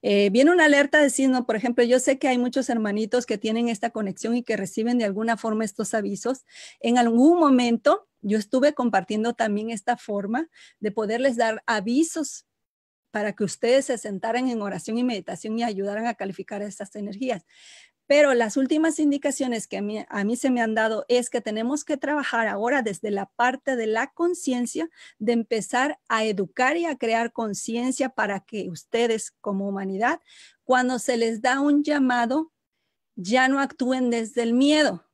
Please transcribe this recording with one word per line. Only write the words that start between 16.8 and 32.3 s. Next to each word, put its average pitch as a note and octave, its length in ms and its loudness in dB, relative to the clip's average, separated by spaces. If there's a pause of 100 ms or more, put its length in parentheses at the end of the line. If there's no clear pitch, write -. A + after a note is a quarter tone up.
energías. G#3 500 -8 (640)
Pero C#4+ 260 6
las A#3 240 0
últimas D#4 400 2
indicaciones C#4 680 -2
que G3 100 -8
a G3 60 -4
mí, G#3 260 -6
a G3+ 140 -4
mí A3 120 0
se C4+ 140 0
me B3 120 2
han A3+ 120 0
dado A3 340 0
es A#3+ 220 2
que A#3+ 100 -4
tenemos A#3 460 -4
que D4+ 100 -2
trabajar C4+ 520 -2
ahora A3+ 340 -2
desde G#3+ 300 -6
la G3 160 -4
parte B3 480 -2
de A3+ 100 -2
la A3 220 -2
conciencia, D#4+ 840 -2 (300)
de A3 140 0
empezar A#3 680 -2 (100)
a A3 160 0
educar A3 500 0
y E4+ 100 -2
a D4+ 120 -4
crear A3+ 340 -2
conciencia A#3 800 -4
para G3+ 300 -4
que G3+ 280 -10
ustedes A3+ 640 -2 (120)
como G3+ 280 -4
humanidad, G3 500 -2 (440)
cuando B3+ 340 2
se A#3+ 180 -2
les A3+ 280 -2
da C4 160 2
un D4 240 4
llamado, C4+ 680 0 (640)